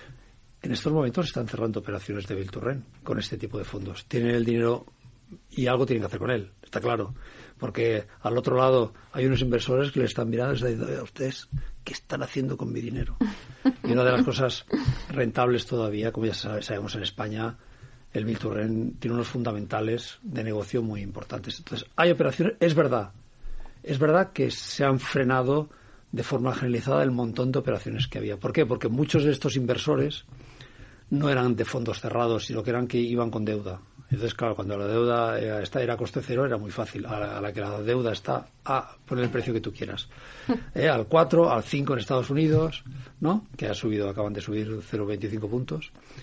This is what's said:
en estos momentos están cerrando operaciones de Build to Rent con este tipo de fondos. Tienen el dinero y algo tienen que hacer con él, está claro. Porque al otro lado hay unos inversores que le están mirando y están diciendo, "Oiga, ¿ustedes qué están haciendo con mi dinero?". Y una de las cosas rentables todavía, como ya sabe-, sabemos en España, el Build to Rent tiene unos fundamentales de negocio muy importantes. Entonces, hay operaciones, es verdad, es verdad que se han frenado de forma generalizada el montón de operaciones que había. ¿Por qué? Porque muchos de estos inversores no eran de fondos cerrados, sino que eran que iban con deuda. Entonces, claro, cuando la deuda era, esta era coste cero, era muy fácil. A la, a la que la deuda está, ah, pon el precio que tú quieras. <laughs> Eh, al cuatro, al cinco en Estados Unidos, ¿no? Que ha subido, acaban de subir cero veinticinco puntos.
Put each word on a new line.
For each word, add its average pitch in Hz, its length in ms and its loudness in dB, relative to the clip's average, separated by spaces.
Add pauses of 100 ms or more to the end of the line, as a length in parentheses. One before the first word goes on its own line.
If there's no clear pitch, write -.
(600)
en 131 120 -4
estos 147 180 -2
momentos 151 360 2
están 120 200 -4
cerrando 110 320 -2
operaciones 101 480 -6
de 104 80 -4
Build 98 160 -4
to - 80 -10
Rent 131 240 -4 (200)
con 110 160 -2
este 101 180 -6
tipo 107 200 -8
de 98 60 -6
fondos. 98 440 -10
Tienen 120 240 2
el 120 120 2
dinero 117 420 2 (680)
y 127 160 0
algo 123 180 4
tienen 117 160 0
que 101 60 -4
hacer 101 120 -6
con 120 120 -2
él, 101 200 -2 (100)
está - 200 -6
claro. 113 320 0 (440)
Porque 117 480 0 (160)
al 113 160 0
otro 127 200 2
lado 127 360 6 (200)
hay 131 140 0
unos 131 140 4
inversores 127 500 2
que 143 80 0
le 120 80 4
están 117 220 -2
mirando 123 240 0
y - 20 2
están 123 160 0
diciendo, 117 200 -4
"Oiga, 139 120 -4
¿ustedes - 440 -6 (380)
qué - 80 -8
están - 300 -8
haciendo 131 340 -2
con 120 160 -4
mi 117 80 -4
dinero?". 117 340 -4 (680)
Y - 80 2
una 123 100 8
de 127 80 8
las 254 140 6
cosas 131 400 0 (440)
rentables 123 580 2
todavía, 107 440 0
como 110 140 -2
ya 107 80 0
sabe-, 104 300 -4
sabemos 104 320 -6
en 104 80 -4
España, 110 520 -4 (560)
el 107 140 -2
Build 117 140 -2
to 107 120 -2
Rent 110 480 -2
tiene 117 160 -2
unos 117 120 0
fundamentales 113 920 -2
de 127 220 -6
negocio 107 380 -2
muy 104 200 -4
importantes. 101 580 -10
Entonces, - 360 -10
hay 175 160 6
operaciones, 165 480 2
es 170 160 4
verdad, 127 360 4 (720)
es 139 160 -2
verdad 165 340 4
que 131 180 2
se - 320 -4
han 135 160 4
frenado 131 720 2 (420)
de - 120 -2
forma 127 300 0
generalizada 135 500 2
el 135 80 4
montón 123 400 0
de 131 80 2
operaciones 113 480 -2
que - 100 -10
había. 104 200 -4
¿Por - 160 -4
qué? 156 120 4
Porque 117 220 -2
muchos 143 360 2
de 147 80 4
estos 131 240 -2
inversores 135 720 0 (840)
no 143 200 2
eran 123 260 4
de 113 100 0
fondos 117 360 -4
cerrados, 113 440 0
sino 110 180 -4
que 127 60 -2
eran 123 180 0
que 123 100 -2
iban 120 320 0
con 110 160 -2
deuda. 101 360 -4 (280)
Entonces, 113 260 0
claro, 113 200 0
cuando 101 220 -4
la 101 100 -2
deuda 117 520 2
era, 107 220 -2
esta 131 200 -2
era 120 160 0
coste - 240 -4
cero, 131 240 0
era 120 120 0
muy 104 140 -6
fácil. 104 340 -6
A 107 140 -6
la, 104 180 -4
a 101 40 -4
la 104 120 -4
que 107 60 -6
la 104 220 -4
deuda 117 320 2
está, 127 340 -4 (180)
ah, 131 300 -2 (100)
pon 127 140 -2
el 123 100 2
precio 120 240 -2
que 110 80 0
tú 107 120 -6
quieras. - 340 -8 (400)
<laughs> - 260 -2
Eh, 143 140 4
al 117 200 4
cuatro, 165 440 8
al 113 120 2
cinco 139 300 -2
en 123 60 0
Estados 127 300 0
Unidos, 156 540 2 (360)
¿no? 190 280 0 (100)
Que - 100 -4
ha 104 60 -2
subido, 104 360 0
acaban 104 220 -2
de 101 100 -6
subir 107 400 -4
cero 104 240 -4
veinticinco 104 440 -4
puntos. 127 420 -4 (320)